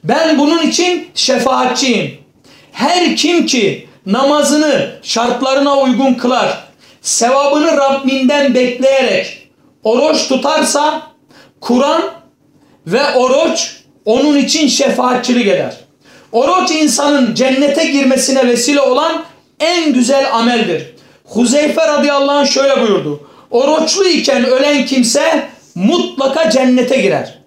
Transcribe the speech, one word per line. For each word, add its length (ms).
Ben 360
bunun 220
için 540
şefaatçiyim." 1000
Her 440
kim 300
ki 420
namazını 880
şartlarına 760
uygun 360
kılar, 500
sevabını 760
Rabbinden 760
bekleyerek 960
oruç 440
tutarsa, 760
Kur'an 400
ve 280
oruç 600
onun 320
için 300
şefaatçilik 800
eder. 280
Oruç 400
insanın 640
cennete 500
girmesine 640
vesile 340
olan 420
en 340
güzel 420
ameldir. 580
Huzeyfe 640
radıyallahu 500
anh 100
şöyle 340
buyurdu. 460
"Oruçlu 540
iken 400
ölen 400
kimse 640
mutlaka 760
cennete 520
girer. 460